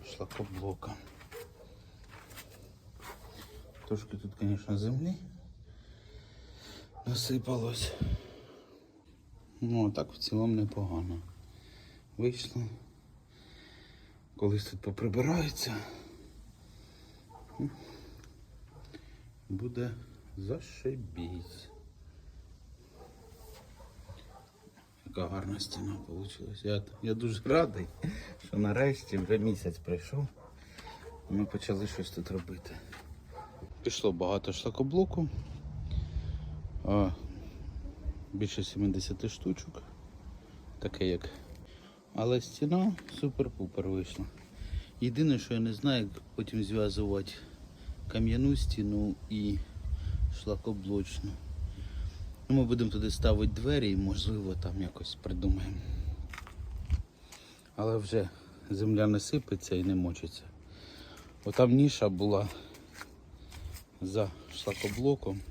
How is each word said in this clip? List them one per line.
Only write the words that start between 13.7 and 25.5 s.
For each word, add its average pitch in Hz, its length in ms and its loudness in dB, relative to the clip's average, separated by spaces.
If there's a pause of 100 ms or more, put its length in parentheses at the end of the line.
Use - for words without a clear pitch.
Колись 101 280 4
тут - 160 -8
поприбирається. 127 920 2 (3750)
Буде 120 420 -2 (460)
зашибісь. 98 1300 -6 (3500)
Яка 90 220 -2
гарна 98 320 -4